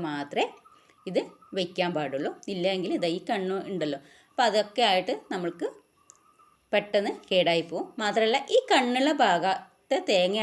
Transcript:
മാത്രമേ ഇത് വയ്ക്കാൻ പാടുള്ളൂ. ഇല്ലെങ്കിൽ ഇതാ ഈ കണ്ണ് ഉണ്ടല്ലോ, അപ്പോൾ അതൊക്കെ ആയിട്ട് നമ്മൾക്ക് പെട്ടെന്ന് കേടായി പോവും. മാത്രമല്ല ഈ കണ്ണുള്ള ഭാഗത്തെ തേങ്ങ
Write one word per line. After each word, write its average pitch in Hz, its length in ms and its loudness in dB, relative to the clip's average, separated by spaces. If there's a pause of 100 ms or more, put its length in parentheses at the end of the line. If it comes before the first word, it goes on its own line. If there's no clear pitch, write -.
മാത്രമേ 147 380 -2 (640)
ഇത് 185 100 0 (360)
വയ്ക്കാൻ 180 400 -2
പാടുള്ളൂ. 143 340 -2 (220)
ഇല്ലെങ്കിൽ 185 440 -2
ഇതാ 180 200 0
ഈ - 20 -6 (100)
കണ്ണ് 190 280 -2 (140)
ഉണ്ടല്ലോ, 156 280 -4 (320)
അപ്പോൾ 254 180 0
അതൊക്കെ 208 420 0
ആയിട്ട് 185 240 2 (180)
നമ്മൾക്ക് 175 340 -4 (1080)
പെട്ടെന്ന് 208 400 0 (180)
കേടായി 170 400 2
പോവും. 190 160 -6 (160)
മാത്രമല്ല 220 360 2 (180)
ഈ - 20 8 (140)
കണ്ണുള്ള 262 380 4 (140)
ഭാഗത്തെ 185 760 0 (120)
തേങ്ങ 190 320 2